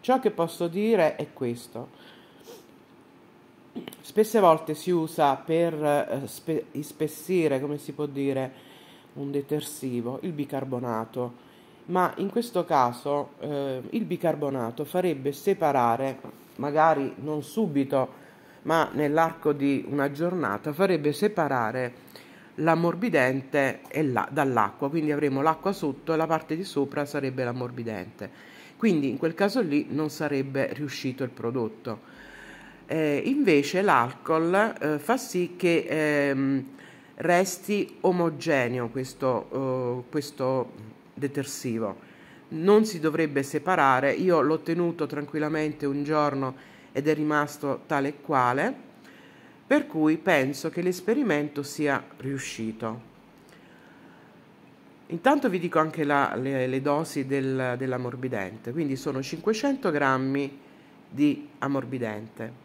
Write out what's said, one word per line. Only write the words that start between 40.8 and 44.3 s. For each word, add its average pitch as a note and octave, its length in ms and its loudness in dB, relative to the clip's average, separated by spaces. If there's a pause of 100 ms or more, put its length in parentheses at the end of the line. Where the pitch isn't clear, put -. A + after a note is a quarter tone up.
detersivo, C3 840 -4 (520)
non G3+ 360 6
si F3+ 160 -6
dovrebbe D3 420 0
separare. C#3 680 2
Io F3 260 4